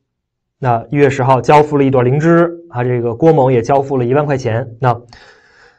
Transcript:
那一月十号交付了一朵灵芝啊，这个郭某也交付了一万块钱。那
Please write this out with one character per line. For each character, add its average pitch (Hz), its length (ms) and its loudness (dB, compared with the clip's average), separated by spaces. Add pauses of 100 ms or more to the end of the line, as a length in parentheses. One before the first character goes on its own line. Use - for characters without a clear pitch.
(580)
那 117 320 -4
一 147 60 -4
月 143 140 4
十 131 120 -4
号 123 200 2
交 151 200 4
付 147 140 -4
了 139 80 2
一 135 60 0
朵 127 120 2
灵 127 160 0
芝 170 320 2 (200)
啊， 123 120 -6
这 123 200 -2
个 117 120 -4
郭 160 200 2
某 135 160 2
也 123 100 2
交 139 220 0
付 135 160 -4
了 123 80 -2
一 123 80 0
万 147 100 0
块 143 140 -2
钱。 117 280 -4 (140)
那 135 180 0 (800)